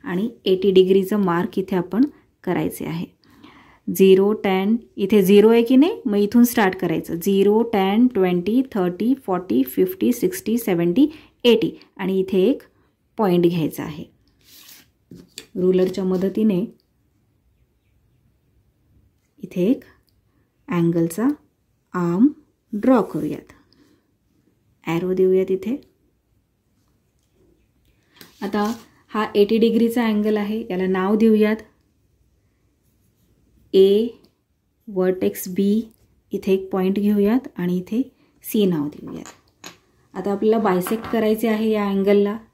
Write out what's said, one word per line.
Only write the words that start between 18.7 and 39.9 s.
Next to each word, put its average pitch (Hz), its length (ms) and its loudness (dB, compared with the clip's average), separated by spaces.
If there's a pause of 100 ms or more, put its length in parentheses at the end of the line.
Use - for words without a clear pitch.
इथे 180 220 -6
एक 214 220 0 (840)
अँगलचा 170 600 0 (680)
आर्म 180 320 0 (460)
ड्रॉ 226 320 0
करूयात, 151 480 -8 (1300)
ॲरो 175 280 -4
देऊयात 185 360 0
इथे. 202 260 -4 (2750)
आता 208 300 -2 (400)
हा 214 220 -4
एटी 208 240 2
डिग्रीचा 233 480 0
अँगल 214 300 0
आहे, 214 340 -6
याला 185 160 -4
नाव 185 300 0
देऊयात 214 400 4 (2250)
ए, 196 340 4 (800)
vertex 185 600 -4
बी, 202 420 -2 (420)
इथे 196 200 -4
एक 190 200 -4
point 190 220 -2
घेऊयात 208 640 0
आणि 180 220 -4
इथे 220 240 -6 (420)
सी 214 220 0
नाव 151 240 -2
देऊयात. - 420 -16 (840)